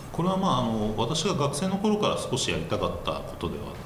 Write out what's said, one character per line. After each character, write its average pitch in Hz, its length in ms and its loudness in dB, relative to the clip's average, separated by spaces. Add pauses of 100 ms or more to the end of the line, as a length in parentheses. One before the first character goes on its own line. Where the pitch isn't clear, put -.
(120)
こ 165 120 -2
れ 185 60 4
は、 190 60 2
ま 190 140 2
あ、 127 100 4
あ - 40 2
の、 110 340 2
私 135 260 0
が 202 120 2
学 143 200 0
生 190 140 0
の 196 80 0
頃 208 200 4
か - 120 2
ら 78 80 0
少 - 200 -2
し - 140 0
や 80 60 0
り 80 80 -2
た 101 120 0
か 92 100 2
っ 85 40 0 (140)
た 78 80 0
こ - 260 -6
と 85 100 -2
で 73 80 -4
は 71 120 -6
あ - 20 -10
っ - 20 -10 (120)